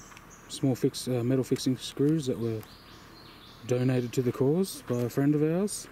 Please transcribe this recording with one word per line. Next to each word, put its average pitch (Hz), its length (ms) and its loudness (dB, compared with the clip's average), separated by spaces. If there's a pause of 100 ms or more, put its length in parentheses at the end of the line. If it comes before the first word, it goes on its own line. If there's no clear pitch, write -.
(480)
small 135 260 0
fix, - 340 -2
uh, 127 160 0
metal 127 200 2
fixing 131 340 0
screws 147 480 0
that 127 120 -2
were 110 220 -2 (1040)
donated 123 460 0
to - 80 2
the 120 120 2
cause 160 540 0
by 123 100 0
a 120 120 0
friend 139 260 2
of 147 80 2
ours. 175 500 0